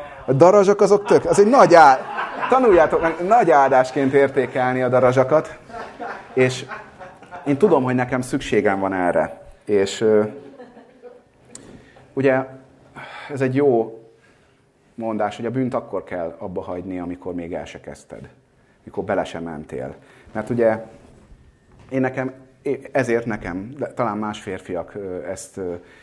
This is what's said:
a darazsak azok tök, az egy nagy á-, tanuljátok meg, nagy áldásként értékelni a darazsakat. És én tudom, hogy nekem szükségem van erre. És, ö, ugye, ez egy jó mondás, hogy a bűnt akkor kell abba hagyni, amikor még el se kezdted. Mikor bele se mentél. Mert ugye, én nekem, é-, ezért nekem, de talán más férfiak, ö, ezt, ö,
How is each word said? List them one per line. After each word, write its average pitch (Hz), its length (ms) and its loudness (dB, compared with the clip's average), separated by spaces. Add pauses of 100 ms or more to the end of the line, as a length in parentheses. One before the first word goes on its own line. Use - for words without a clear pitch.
(260)
a 131 60 0
darazsak 190 480 6
azok 202 240 4
tök, 160 200 4
az 170 140 0
egy 202 80 8
nagy 220 280 6
á-, 143 240 10 (500)
tanuljátok 175 540 4
meg, 165 120 0 (120)
nagy 208 240 4
áldásként 135 640 2
értékelni 127 680 0
a 127 60 0
darazsakat. 127 680 2 (760)
És 127 320 0 (840)
én 139 120 0
tudom, 160 240 4
hogy 127 120 -2
nekem 127 260 -2
szükségem 104 600 -2
van 95 120 -2
erre. 90 500 -2 (220)
És, 98 360 -2
ö, 107 240 4 (1900)
ugye, 131 340 0 (840)
ez 131 80 -6
egy 131 140 -2
jó 120 460 0 (960)
mondás, 107 420 -6
hogy 117 100 -8
a 117 40 -6
bűnt 127 240 -4
akkor 101 300 -8
kell 85 340 -8
abba 92 240 -10
hagyni, 90 360 -10
amikor 87 360 -10
még 87 180 -10
el 78 120 -8
se - 160 -18
kezdted. - 480 -18 (560)
Mikor 95 200 -10
bele 92 200 -2
se 82 160 -12
mentél. 76 540 -12 (380)
Mert 107 180 -8
ugye, 113 340 0 (1040)
én 131 120 -4
nekem, 131 320 -4 (300)
é-, - 300 -6
ezért 117 340 -2
nekem, 104 520 -10
de 120 80 -8
talán 107 320 -6
más 107 220 -8
férfiak, 90 540 -10
ö, 95 280 -10
ezt, 92 340 -12
ö, 90 180 -8 (280)